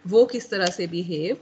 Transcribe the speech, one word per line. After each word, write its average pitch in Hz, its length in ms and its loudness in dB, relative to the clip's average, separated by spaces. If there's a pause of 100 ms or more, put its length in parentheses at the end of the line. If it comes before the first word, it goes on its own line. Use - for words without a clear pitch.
वो 226 180 6
किस 240 240 -8
तरह 190 160 -2
से 175 220 -2
बिहेव, 170 540 -4